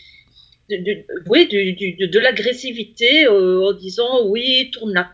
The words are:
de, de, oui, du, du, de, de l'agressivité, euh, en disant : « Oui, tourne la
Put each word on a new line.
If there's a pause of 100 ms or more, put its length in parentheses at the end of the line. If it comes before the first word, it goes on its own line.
(720)
de,
de, (220)
oui,
du,
du,
de,
de
l'agressivité,
euh,
en
disant : «
Oui,
tourne
la